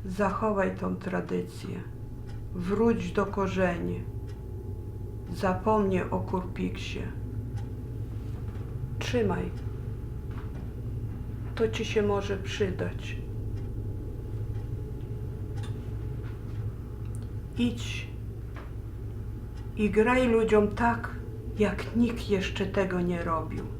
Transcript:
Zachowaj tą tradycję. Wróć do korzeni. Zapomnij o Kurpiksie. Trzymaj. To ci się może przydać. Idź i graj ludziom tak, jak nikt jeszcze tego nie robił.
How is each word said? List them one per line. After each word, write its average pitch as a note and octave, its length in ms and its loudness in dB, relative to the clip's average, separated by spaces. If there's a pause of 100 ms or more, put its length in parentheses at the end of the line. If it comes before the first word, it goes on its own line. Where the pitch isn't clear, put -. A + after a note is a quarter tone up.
Zachowaj F#3+ 720 2
tą F#3 200 0
tradycję. - 840 -2 (720)
Wróć G3 580 4
do G3+ 140 4
korzeni. F#3 800 2 (1300)
Zapomnij F#3+ 800 4
o F#3 100 2
Kurpiksie. - 840 -2 (2000)
Trzymaj. F3+ 520 2 (2000)
To A3 140 2
ci A3 160 -2
się G#3+ 180 2
może G3+ 340 2
przydać. - 800 -2 (4000)
Idź - 500 0 (1700)
i G#3 140 4
graj B3 380 6
ludziom G#3 400 8
tak, - 460 2 (440)
jak G3+ 380 2
nikt A#3 320 4
jeszcze F#3+ 380 2
tego F#3 340 2
nie F3 220 2
robił. E3 420 0 (160)